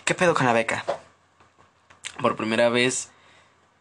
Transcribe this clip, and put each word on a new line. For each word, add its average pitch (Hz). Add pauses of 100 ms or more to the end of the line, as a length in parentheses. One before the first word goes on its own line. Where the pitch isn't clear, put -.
¿qué 170
pedo 170
con 131
la 120
beca? 113 (1400)
Por 113
primera 110
vez, 123 (720)